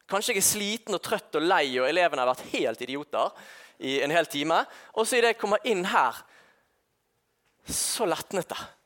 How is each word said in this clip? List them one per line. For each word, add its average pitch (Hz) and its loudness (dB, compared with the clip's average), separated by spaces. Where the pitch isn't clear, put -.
Kanskje 208 0
jeg 196 2
er - 4
sliten 202 -2
og - -6
trøtt - -4
og 165 2
lei, 175 4
og 131 2
elevene 156 2
har 127 4
vært - -10
helt 123 -2
idioter 135 -4
i 135 -2
en 143 0
hel 165 2
time, 160 0
og 220 0
så 262 0
i 233 4
det 233 4
jeg - -8
kommer 208 0
inn 185 0
her, 151 0
så - -4
lettnet 165 -4
det - -10